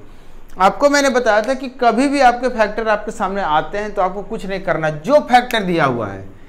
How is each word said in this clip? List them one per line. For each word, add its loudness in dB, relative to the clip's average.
आपको 4
मैंने 2
बताया 2
था -2
कि -6
कभी 4
भी 0
आपके 4
factor -2
आपके -2
सामने -4
आते 0
हैं -6
तो 0
आपको -2
कुछ -8
नहीं -6
करना, -2
जो 2
factor 2
दिया 0
हुआ -2
है। -10